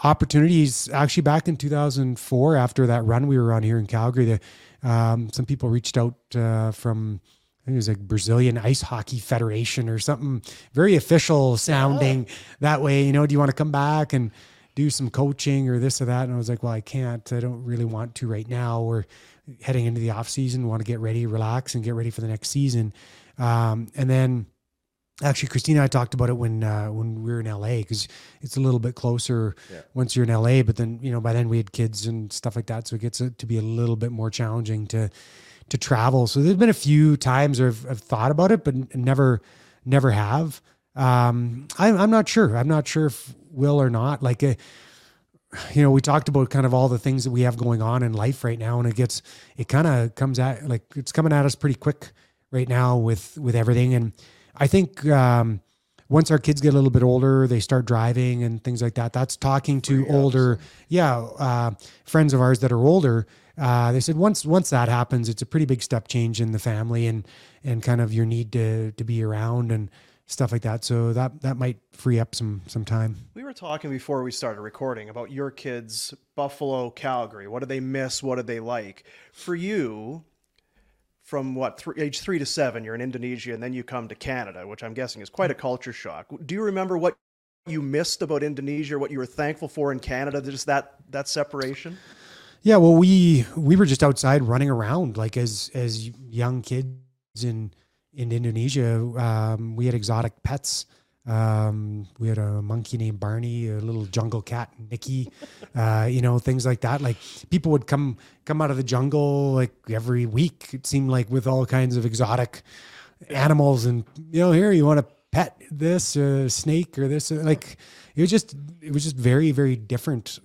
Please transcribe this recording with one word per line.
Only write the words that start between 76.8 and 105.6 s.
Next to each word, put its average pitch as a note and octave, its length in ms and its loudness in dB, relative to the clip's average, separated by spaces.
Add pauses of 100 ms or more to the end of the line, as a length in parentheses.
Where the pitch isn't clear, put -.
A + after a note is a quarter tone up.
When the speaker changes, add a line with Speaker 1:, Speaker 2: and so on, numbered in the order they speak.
Speaker 3:
Calgary. A2+ 560 -8
What A2+ 140 -10
did C3 80 -10
they C3+ 120 -6
miss? C3 420 -6
What C3 140 -4
did B2 100 -8
they A#2 140 -8
like? A2+ 440 -10 (280)
For - 220 -8
you, D#3 720 -6 (960)
from C3 340 -6
what, B2+ 240 -6
thr-, - 180 -12
age D3 220 -6
three F#3 180 -4
to C#3+ 80 -4
seven, A#2 380 -4
you're A2 100 -10
in A#2 60 -8
Indonesia, B2 520 -8
and A2 80 -10
then B2 120 -8
you B2+ 100 -8
come A#2+ 260 -10
to G#2 60 -14
Canada, G#2 520 -10
which G#2 180 -16
I'm A2 100 -14
guessing A#2+ 280 -10
is F#2+ 80 -20
quite F#3 200 -2
a - 40 -4
culture B2+ 380 -8
shock. E2 340 -14 (180)
Do C#3+ 100 -10
you G#3 80 -6
remember F#3+ 360 -4
what F3 180 -2 (500)
you D#3 160 -6
missed D3 400 -4
about C#3+ 220 -2
Indonesia, D3 540 -6
what C#3 120 -4
you C#3+ 80 -8
were B2+ 80 -6
thankful D3+ 400 -6
for C#3+ 240 -4
in C3 80 -6
Canada, C3+ 420 -6
just C3+ 260 -8
that, C#3 280 0 (160)
that C#3 160 -8
separation? C#3+ 720 -6 (640)
Speaker 1:
Yeah, G#3+ 140 8
well, E3+ 180 10
we, F3 500 8 (120)
we D#3+ 200 6
were F#3+ 100 8
just C3+ 180 4
outside C#3 380 4
running B2+ 280 2
around, B2 460 -2
like, A2 200 -4
as, A2+ 380 -4
as A2+ 340 -4
young A#2+ 540 -6
kids C3 340 -6 (460)
in, A2 300 -6 (420)
in B2 160 -8
Indonesia. A#2 640 -2 (220)
Um, A2 560 -2
we A#2+ 120 -2
had B2 100 0
exotic A2+ 360 -2 (120)
pets. - 420 -6 (420)
Um, G#2+ 800 -2 (140)
we A2+ 80 -2
had A2 100 -2
a G#2 240 -2
monkey A2 340 -6
named A2 220 -4
Barney, A#2 500 -4
a G#2+ 100 -6
little A2 280 -6
jungle G#2+ 360 -4
cat, A#2+ 300 -10 (180)
Nicky, B2+ 400 -8 (220)
<laughs> - 220 -20